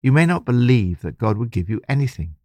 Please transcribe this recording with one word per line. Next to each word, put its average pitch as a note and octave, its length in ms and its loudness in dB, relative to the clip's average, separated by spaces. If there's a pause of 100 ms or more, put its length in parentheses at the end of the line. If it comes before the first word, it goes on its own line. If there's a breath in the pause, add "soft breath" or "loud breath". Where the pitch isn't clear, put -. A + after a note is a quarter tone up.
You C3 80 2
may D#3+ 160 4
not F3 180 -2
believe B2 560 2
that E2+ 160 -10
God G#2+ 200 0
would A#2 120 -6
give F2+ 200 -4
you A2 200 -4
anything. B2 560 -4